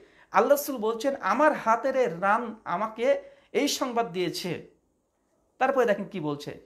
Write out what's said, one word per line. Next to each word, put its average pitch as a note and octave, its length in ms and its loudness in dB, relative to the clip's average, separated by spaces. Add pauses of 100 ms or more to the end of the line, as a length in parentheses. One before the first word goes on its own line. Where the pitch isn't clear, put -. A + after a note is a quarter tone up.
(320)
আল্লাহ C4 260 6
রাসূল C#4 200 -6
বলছেন, A3+ 440 -2
"আমার B3 320 4
হাতের A#3 420 0
এই B3+ 120 2 (140)
রান A3 420 0
আমাকে G3 580 -2 (300)
এই C#4 160 0
সংবাদ A#3 440 -2
দিয়েছে।" E3+ 560 -6 (920)
তারপরে C4 280 2
দেখেন G3+ 200 0
কি F3+ 140 -10
বলছে, D3 460 -6